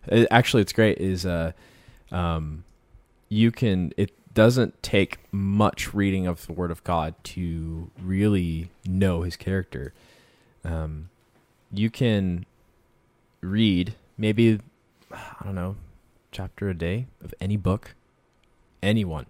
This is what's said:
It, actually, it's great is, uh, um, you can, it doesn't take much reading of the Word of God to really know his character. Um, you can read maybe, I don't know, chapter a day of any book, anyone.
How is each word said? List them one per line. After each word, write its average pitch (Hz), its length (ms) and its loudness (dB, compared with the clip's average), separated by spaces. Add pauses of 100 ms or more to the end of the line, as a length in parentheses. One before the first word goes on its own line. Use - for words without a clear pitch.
It, 110 240 4
actually, 117 320 4
it's - 100 -2
great 110 260 4
is, 92 280 -4
uh, 82 260 -2 (600)
um, 82 520 -4 (640)
you 113 220 4
can, 92 460 0
it - 160 0 (220)
doesn't 117 480 4
take - 360 0 (140)
much 98 640 0
reading 95 320 0
of 85 200 -6
the 85 60 -12
Word 85 180 -4
of 80 140 -10
God 82 300 -2 (100)
to 82 640 -8 (120)
really 92 680 0 (160)
know 92 360 2
his 87 140 -6
character. 90 560 -6 (720)
Um, 80 440 -6 (640)
you 104 180 0
can 98 540 0 (960)
read 98 540 2 (240)
maybe, 107 420 4 (520)
I - 320 -16
don't 98 100 -8
know, 92 220 -6 (560)
chapter 95 360 -8
a 95 60 -2
day 90 320 -4 (160)
of - 180 -14
any 101 160 -2
book, 95 380 -2 (880)
anyone. 95 480 0